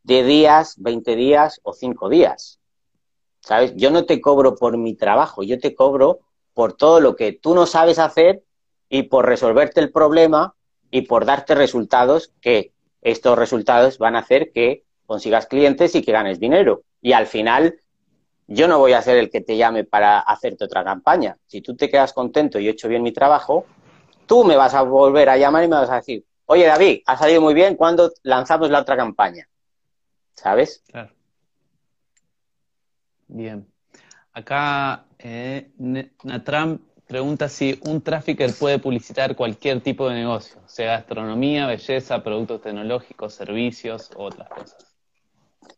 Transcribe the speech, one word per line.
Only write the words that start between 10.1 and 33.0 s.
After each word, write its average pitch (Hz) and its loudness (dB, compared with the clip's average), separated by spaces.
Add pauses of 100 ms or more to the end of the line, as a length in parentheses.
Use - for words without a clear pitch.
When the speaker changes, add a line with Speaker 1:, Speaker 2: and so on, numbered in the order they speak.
Speaker 1:
y 131 0
por 113 -2
darte 139 0
resultados, 123 0
que 113 -2 (300)
estos 117 0
resultados 120 2
van 113 0
a 113 -2
hacer 143 0
que 120 -2 (220)
consigas 110 -2
clientes 143 0
y 160 -2
que - -4
ganes 101 -4
dinero. 131 0 (180)
Y 123 0
al 113 2
final, 123 -2 (720)
yo 107 0
no 160 2
voy 127 6
a 113 2
ser 123 2
el 113 2
que 110 -6
te 110 -6
llame 113 0
para 104 2
hacerte 107 -6
otra 95 -6
campaña. 98 -2 (100)
Si 104 -16
tú 123 -14
te 143 -4
quedas 139 2
contento 127 -4
y 101 -4
he 110 0
hecho 110 -8
bien 120 -4
mi 117 -6
trabajo, 143 0 (640)
tú 240 4
me 170 4
vas 131 4
a 139 2
volver 135 4
a 131 4
llamar 143 2
y 170 0
me 160 0
vas 127 0
a 127 -4
decir, 113 -10 (220)
oye, 175 4
David, 156 2
ha 127 0
salido 156 2
muy 151 2
bien, 180 2
¿cuándo 170 2 (100)
lanzamos 131 -2
la 143 2
otra 135 -4
campaña? 101 -4 (840)
¿Sabes? - -4
Speaker 2:
Claro. 113 -20 (2250)